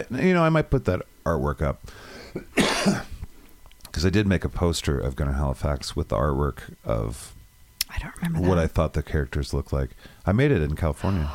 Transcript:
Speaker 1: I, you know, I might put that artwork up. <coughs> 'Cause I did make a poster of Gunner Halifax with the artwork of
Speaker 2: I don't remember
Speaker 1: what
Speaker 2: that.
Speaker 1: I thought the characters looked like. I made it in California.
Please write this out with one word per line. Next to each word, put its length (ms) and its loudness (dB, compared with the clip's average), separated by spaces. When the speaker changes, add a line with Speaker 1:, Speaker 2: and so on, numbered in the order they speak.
Speaker 1:
I, 100 -4
you 140 4
know, 80 4
I 60 4
might 220 2
put 160 2
that 160 0
artwork 380 0
up. 200 -2
<coughs> 0 -
'Cause 120 0
I 60 6
did 160 4
make 180 2
a 60 -2
poster 480 0
of 180 -2
Gunner 160 0
Halifax 640 -2
with 120 -2
the 80 0
artwork 580 0
of 480 -4
Speaker 2:
I 100 -12
don't 180 -6
remember 300 0
Speaker 1:
what 100 6
Speaker 2:
that. 80 4
Speaker 1:
I 20 2
thought 260 2
the 100 -2
characters 520 -2
looked 180 -2
like. 180 0
I 60 4
made 180 4
it 100 4
in 160 0
California. 580 0